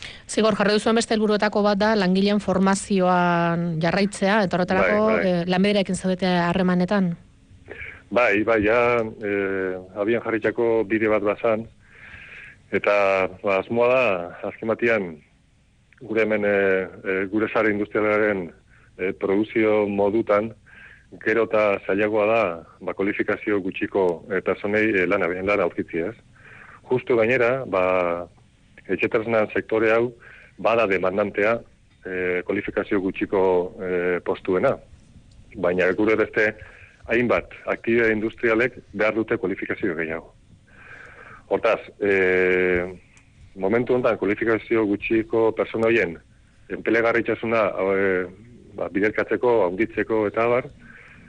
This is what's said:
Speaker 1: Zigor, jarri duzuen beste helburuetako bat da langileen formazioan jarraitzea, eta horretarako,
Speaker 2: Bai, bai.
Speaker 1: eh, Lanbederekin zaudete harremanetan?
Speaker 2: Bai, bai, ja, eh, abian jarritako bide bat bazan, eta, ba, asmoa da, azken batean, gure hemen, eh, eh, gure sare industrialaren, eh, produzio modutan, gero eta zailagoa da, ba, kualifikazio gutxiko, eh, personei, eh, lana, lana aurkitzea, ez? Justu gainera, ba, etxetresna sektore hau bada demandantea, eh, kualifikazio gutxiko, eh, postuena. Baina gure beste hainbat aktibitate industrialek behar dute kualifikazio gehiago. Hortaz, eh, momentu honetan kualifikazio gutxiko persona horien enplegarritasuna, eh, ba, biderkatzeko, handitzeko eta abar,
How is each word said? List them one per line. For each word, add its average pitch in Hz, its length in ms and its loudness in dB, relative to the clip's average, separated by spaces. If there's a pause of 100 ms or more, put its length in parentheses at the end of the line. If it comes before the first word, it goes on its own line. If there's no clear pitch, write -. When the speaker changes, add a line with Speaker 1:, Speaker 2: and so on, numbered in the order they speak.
(280)
Speaker 1:
Zigor, 214 280 2
jarri 208 180 2
duzuen 220 220 2
beste 226 180 0
helburuetako 214 500 2
bat 208 140 2
da 214 180 2
langileen 196 460 2
formazioan 180 1400 2
jarraitzea, 202 640 0
eta 175 140 -2
horretarako, 185 480 2
Speaker 2:
Bai, 220 100 2
bai. 190 120 0
Speaker 1:
eh, 175 200 0
Lanbederekin 190 480 2
zaudete 185 320 -2
harremanetan? 180 880 2 (960)
Speaker 2:
Bai, 107 320 4
bai, 113 220 2
ja, 120 340 4 (240)
eh, 98 540 -2 (180)
abian 107 260 0
jarritako 113 640 0
bide 107 240 0
bat 107 160 2
bazan, 110 440 0 (1040)
eta, 98 580 2 (140)
ba, 98 160 2
asmoa 117 280 0
da, 101 520 0 (100)
azken 113 180 -10
batean, 107 480 0 (840)
gure 110 200 -2
hemen, 107 240 0
eh, 98 420 2 (160)
eh, 95 260 -2
gure 107 200 0
sare 110 200 2
industrialaren, 104 840 0 (460)
eh, 95 160 -4
produzio 107 760 0
modutan, 101 680 0 (720)
gero 117 180 2
eta 107 440 2
zailagoa 104 380 0
da, 113 160 2 (400)
ba, 90 120 -6
kualifikazio 101 680 -2
gutxiko, 92 680 -2
eh, 92 100 -2
personei, 107 480 0
eh, 92 180 0
lana, 95 200 0
lana 95 360 0
aurkitzea, 85 460 -4
ez? 113 60 -12 (760)
Justu 127 280 0
gainera, 123 480 2
ba, 90 600 0 (600)
etxetresna 110 680 0
sektore 110 380 0
hau 120 220 2 (440)
bada 110 300 2
demandantea, 101 720 0 (460)
eh, 90 380 -4
kualifikazio 101 580 -2
gutxiko, 92 800 0
eh, 90 420 -2
postuena. 95 540 -2 (800)
Baina 90 380 0
gure 107 220 2
beste 107 400 0 (520)
hainbat 117 420 0 (160)
aktibitate 113 480 0
industrialek 113 600 0 (200)
behar 107 220 0
dute 113 220 -2
kualifikazio 95 580 -4
gehiago. 80 380 -6 (1120)
Hortaz, 98 320 2 (200)
eh, 92 880 2 (680)
momentu 117 400 0
honetan 123 220 2
kualifikazio 110 680 0
gutxiko 110 640 0
persona 113 360 0
horien 95 320 0 (500)
enplegarritasuna, 113 920 0 (320)
eh, 92 320 0 (480)
ba, 90 140 -6
biderkatzeko, 107 760 0
handitzeko 104 640 -2
eta 113 160 -2
abar, 120 240 0 (600)